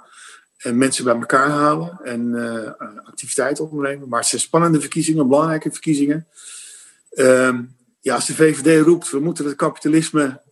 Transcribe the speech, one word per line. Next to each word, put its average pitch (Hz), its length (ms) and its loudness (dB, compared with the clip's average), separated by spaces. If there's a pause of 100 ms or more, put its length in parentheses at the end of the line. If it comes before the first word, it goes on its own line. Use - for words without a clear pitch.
(580)
En 120 200 -4
mensen 131 260 0
bij 123 120 2
elkaar 135 340 0
halen 151 540 -2
en, 120 320 -6
eh, 117 520 -8 (160)
activiteiten 143 680 -6
ondernemen. 139 400 -8
Maar 120 100 -2
het 113 100 -2
zijn 117 120 -2
spannende 165 380 2
verkiezingen, 151 480 0
belangrijke 156 440 2
verkiezingen. 147 560 -2 (840)
Ehm, 127 520 4 (380)
ja, 127 160 -2
als - 100 -2
de 151 80 -6
V 151 240 4
V 131 40 -10 (200)
D 147 40 6
roept, 170 240 2
"We 139 100 -4
moeten 156 260 -4
het 143 100 -6
kapitalisme, 151 840 0 (100)